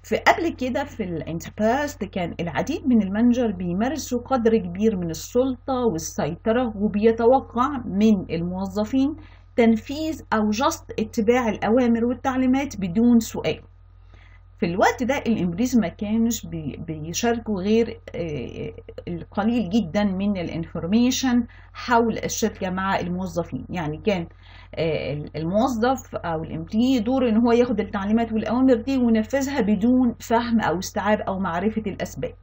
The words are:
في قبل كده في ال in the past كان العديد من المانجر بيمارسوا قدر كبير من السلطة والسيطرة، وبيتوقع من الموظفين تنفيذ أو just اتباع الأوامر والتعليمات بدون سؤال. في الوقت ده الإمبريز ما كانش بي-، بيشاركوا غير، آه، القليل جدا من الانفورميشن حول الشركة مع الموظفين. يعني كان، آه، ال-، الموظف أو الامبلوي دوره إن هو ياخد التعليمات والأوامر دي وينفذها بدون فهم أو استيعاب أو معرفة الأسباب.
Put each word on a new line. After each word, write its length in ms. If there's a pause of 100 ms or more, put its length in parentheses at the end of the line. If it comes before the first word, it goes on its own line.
في 140
قبل 320
كده 340
في 200
ال 200
in 220
the 40
past 560
كان 340
العديد 480
من 140
المانجر 500
بيمارسوا 680
قدر 380
كبير 380
من 140
السلطة 640
والسيطرة، 1040
وبيتوقع 1080
من 440
الموظفين 840 (400)
تنفيذ 680 (120)
أو 180
just 320 (160)
اتباع 500
الأوامر 560
والتعليمات 720
بدون 420
سؤال. 400 (1000)
في 60
الوقت 380
ده 140
الإمبريز 600
ما 100
كانش 580
بي-، 420
بيشاركوا 720
غير، 380 (160)
آه، 580 (340)
القليل 640
جدا 340
من 340
الانفورميشن 1040 (300)
حول 440
الشركة 520
مع 300
الموظفين. 680
يعني 360
كان، 220 (480)
آه، 380
ال-، 220
الموظف 800
أو 280
الامبلوي 560
دوره 300
إن 80
هو 140
ياخد 280
التعليمات 520
والأوامر 420
دي 240
وينفذها 640
بدون 580
فهم 420
أو 180
استيعاب 420
أو 180
معرفة 480
الأسباب. 560